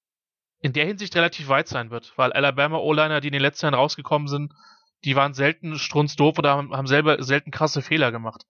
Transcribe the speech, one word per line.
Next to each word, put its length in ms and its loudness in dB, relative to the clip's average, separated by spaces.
in 120 -2
der 140 0
Hinsicht 300 -6
relativ 320 0
weit 180 2
sein 240 -6
wird, 260 -12
weil 160 2
Alabama 460 0
O-Liner, 420 2
die 80 -4
in 40 -2
den 100 0
letzten 240 -2
Jahren 80 2
rausgekommen 540 0
sind, 240 -4
die 120 0
waren 180 2
selten 420 -2
strunzdoof 600 2
oder 120 2
haben, 220 0
haben 140 -4
selber 360 2
selten 280 -2
krasse 320 -2
Fehler 300 0
gemacht. 380 -10